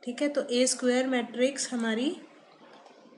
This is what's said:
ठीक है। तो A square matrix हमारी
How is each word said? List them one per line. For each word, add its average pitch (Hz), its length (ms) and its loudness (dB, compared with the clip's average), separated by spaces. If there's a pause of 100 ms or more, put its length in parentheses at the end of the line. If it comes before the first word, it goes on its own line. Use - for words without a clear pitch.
ठीक 247 160 -4
है। 294 80 2
तो 277 220 -2
A 247 160 4
square 254 420 2
matrix 247 640 0
हमारी 233 420 -2 (1000)